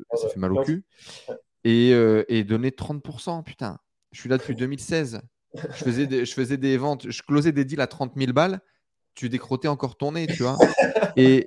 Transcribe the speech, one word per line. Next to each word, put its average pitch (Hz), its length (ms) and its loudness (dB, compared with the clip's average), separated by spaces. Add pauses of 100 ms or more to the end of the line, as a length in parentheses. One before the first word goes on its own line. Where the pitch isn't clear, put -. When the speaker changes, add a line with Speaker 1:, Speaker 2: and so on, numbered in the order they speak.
(100)
Speaker 1:
Ouais, 117 80 -2
Speaker 2:
ça 113 80 -4
Speaker 1:
ouais. - 80 -4
Speaker 2:
fait 95 60 -10
mal 92 120 0
au 98 40 2
Speaker 1:
Non, 135 60 2
Speaker 2:
cul. 156 220 -4 (460)
Speaker 1:
ouais. - 60 -12 (280)
Speaker 2:
Et, 117 300 6
euh, 110 340 4
et 110 160 0
donner 113 280 -2
trente 147 300 -10
pour 127 200 -14
cent, 170 200 -6
putain. - 360 -12 (340)
Je - 80 -20
suis - 80 -10
là 131 80 2
depuis 131 180 -6
Speaker 1:
<laughs> - 0 -
Speaker 2:
deux 120 120 -4
mille 139 140 -8
seize. 135 420 -4 (320)
Je 147 300 -10
faisais 127 220 0
des, 131 200 0
je - 80 -10
faisais 131 240 -2
des 135 180 2
ventes, 135 320 -4
je - 140 -10
closais 147 300 2
des 139 120 0
deals 143 160 -6
à 131 60 0
trente - 300 -8
mille 131 180 0
balles. 185 260 2 (540)
Tu 123 160 -6
décrotais 131 380 -4
encore 135 280 -4
ton 143 160 -6
nez, 165 140 -4
tu 135 160 -4
vois. 127 160 0 (280)
Speaker 1:
<laughs> - 300 -2
Speaker 2:
Et, 131 300 6